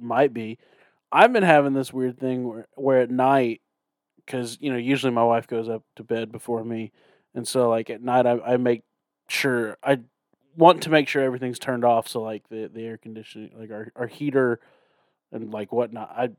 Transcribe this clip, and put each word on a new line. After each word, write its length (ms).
might 340
be. 240
I've 180
been 100
having 320
this 180
weird 280
thing 280
where, 180
where 240
at 100
night, 500
'cause, 320
you 120
know, 60
usually 340
my 120
wife 240
goes 200
up 140
to 80
bed 280
before 320
me, 260
and 140
so, 200
like, 220
at 100
night 260
I, 120
I 180
make 260
sure, 560
I 160
want 280
to 60
make 180
sure 140
everything's 360
turned 260
off, 240
so, 140
like, 260
the, 240
the 140
air 100
conditioning, 640
like, 120
our, 240
our 120
heater 520
and, 200
like, 180
whatnot. 460
I, 220